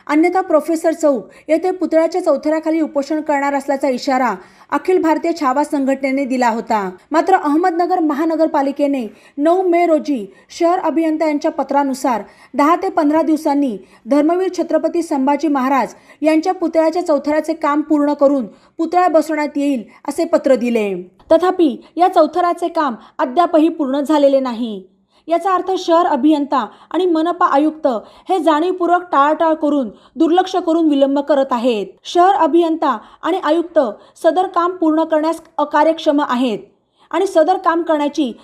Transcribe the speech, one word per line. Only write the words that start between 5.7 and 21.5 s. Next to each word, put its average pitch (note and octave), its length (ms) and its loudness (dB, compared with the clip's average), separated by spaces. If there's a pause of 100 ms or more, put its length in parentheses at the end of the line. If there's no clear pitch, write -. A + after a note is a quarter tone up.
दिला B3 240 0
होता. A3 420 -2 (200)
मात्र E4 240 2
अहमदनगर F4 680 0
महानगरपालिकेने D4 1040 -2 (300)
नऊ F4 320 2
मे F4 180 2
रोजी D4 400 0 (320)
शहर F4 200 2
अभियंता D#4+ 480 -2
यांच्या D4+ 240 -2
पत्रानुसार C#4 720 -2 (320)
दहा D4 220 2
ते F#4 120 -4
पंधरा D#4+ 340 2
दिवसांनी C#4+ 540 0 (300)
धर्मवीर D#4 420 2 (100)
छत्रपती D#4+ 440 -2
संभाजी C#4+ 460 0
महाराज C4 460 0 (280)
यांच्या D#4+ 320 2
पुतळ्याच्या E4 520 0
चौथऱ्याचे D#4 480 -2
काम D4+ 260 -2
पूर्ण D4 320 0
करून C#4 340 2 (320)
पुतळा F4 300 2
बसवण्यात D4+ 480 0
येईल C#4 280 -2 (240)
असे E4 160 -2
पत्र D4 300 2
दिले. A3 400 -2 (380)
तथापि E4 440 2 (200)